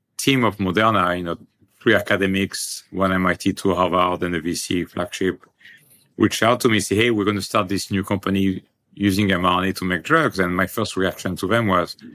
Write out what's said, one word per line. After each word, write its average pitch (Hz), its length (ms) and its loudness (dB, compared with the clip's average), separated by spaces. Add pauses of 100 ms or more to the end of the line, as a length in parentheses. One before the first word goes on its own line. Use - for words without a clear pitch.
(160)
team 135 260 2
of 104 140 2
Moderna, 92 600 2
you 90 80 -6
know, 85 140 -6 (420)
three 110 140 4
academics, 95 960 0
one 95 220 0
M 92 140 2
I 87 80 2
T, 95 180 -2
two 92 220 0
Harvard, 90 480 0
and 87 120 -2
a 82 60 -2
V 85 140 -4
C 85 300 -4
flagship, 87 600 -4 (720)
reached - 260 2
out 120 180 4
to 127 80 4
me, 107 120 4
say, - 160 -2
"Hey, 117 140 2
we're 104 140 0
gonna 101 180 0
start 104 260 -2
this 98 220 -4
new 95 120 0
company 98 600 0 (340)
using 101 360 2
M 90 120 -2
R 90 180 2
N 95 80 0
A - 20 -2
to 95 120 -6
make 90 180 -2
drugs." 147 360 0
And 90 160 0
my 92 120 0
first - 300 -6
reaction 92 400 -2
to 95 100 -6
them 113 200 0
was, 90 300 0 (180)